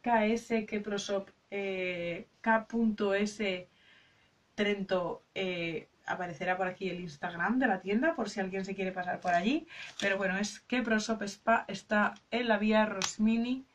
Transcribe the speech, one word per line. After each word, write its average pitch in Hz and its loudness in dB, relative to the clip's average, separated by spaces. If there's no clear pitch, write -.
K 226 4
S 226 0
Keproshop, 202 -4
eh, 185 -4
K 220 2
punto 214 2
S 202 -2
Trento, 190 0
eh, 175 -2
aparecerá 180 -2
por 240 0
aquí 196 -4
el 175 -6
Instagram 175 -2
de 262 4
la 185 2
tienda, 240 2
por 220 -4
si 208 -6
alguien 190 -4
se 190 -6
quiere 190 -2
pasar 180 -4
por 180 0
allí. 233 2
Pero 196 2
bueno, 190 0
es 208 -4
Keproshop 220 0
Spa, 226 2
está 208 0
en 240 0
la 214 4
vía 214 6
Rosmini 226 0